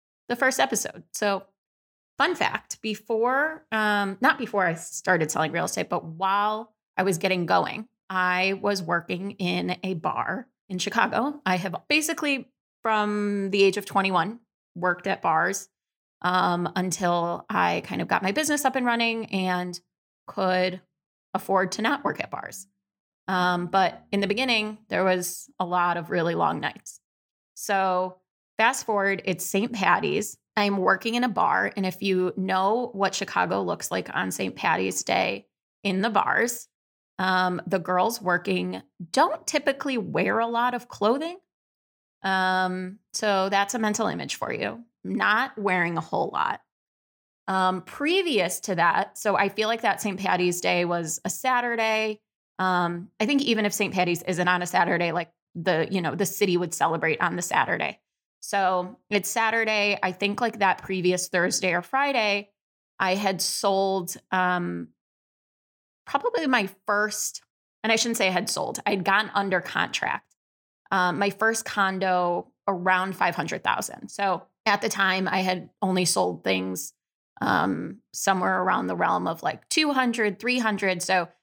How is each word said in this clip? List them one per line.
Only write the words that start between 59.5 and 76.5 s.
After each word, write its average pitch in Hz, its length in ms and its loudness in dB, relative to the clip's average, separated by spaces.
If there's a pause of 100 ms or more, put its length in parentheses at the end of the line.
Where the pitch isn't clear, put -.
I 185 120 0
think, 202 280 -2
like, 220 200 -2
that 190 200 2
previous 180 460 0
Thursday 180 480 0
or 175 80 0
Friday, 226 680 0 (500)
I 190 160 2
had 196 260 0
sold, 190 720 0 (140)
um, 175 600 0 (1160)
probably 440 400 0
my 233 220 2 (180)
first, 208 560 -2 (400)
and 220 80 0
I 226 60 4
shouldn't 226 220 0
say 190 100 2
I - 20 2
had 180 180 0
sold, - 380 -4
I'd 202 180 0
gone 202 300 2
under 190 260 0
contract, - 760 -4 (560)
um, 180 260 2
my 202 120 2
first 220 340 0
condo 185 880 0 (160)
around 185 480 0
five 175 180 2
hundred 165 300 -4
thousand. - 460 -2
So 190 340 -2 (200)
at 208 160 4
the 226 80 -2
time, 190 380 0
I 190 140 0
had 185 300 -2 (120)
only 185 220 2
sold 180 400 0
things, 185 480 -2 (480)